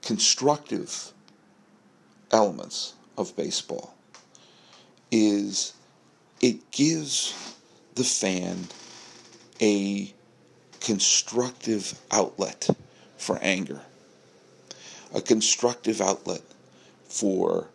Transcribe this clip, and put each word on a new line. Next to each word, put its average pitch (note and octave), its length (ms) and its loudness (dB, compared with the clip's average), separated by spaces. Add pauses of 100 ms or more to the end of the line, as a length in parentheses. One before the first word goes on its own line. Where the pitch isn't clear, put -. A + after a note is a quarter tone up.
constructive - 1080 0 (1200)
elements G#2 640 0 (220)
of - 200 -4
baseball - 580 -6 (1160)
is G2+ 640 2 (680)
it - 320 0
gives D3+ 840 -2 (400)
the B2+ 100 0
fan F#2 600 -2 (960)
a G2+ 540 2 (680)
constructive A2+ 1160 0 (140)
outlet - 580 0 (460)
for - 260 -2
anger, F2+ 380 0 (1300)
a - 80 -2
constructive A2+ 800 0
outlet F#2+ 420 0 (680)
for F2+ 680 0